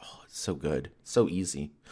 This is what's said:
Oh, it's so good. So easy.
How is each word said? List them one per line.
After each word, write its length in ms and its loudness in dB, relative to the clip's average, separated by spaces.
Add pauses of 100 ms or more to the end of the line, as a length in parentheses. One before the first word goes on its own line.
Oh, 220 -18
it's 140 -14
so 140 0
good. 380 -2 (120)
So 260 4
easy. 420 -2 (200)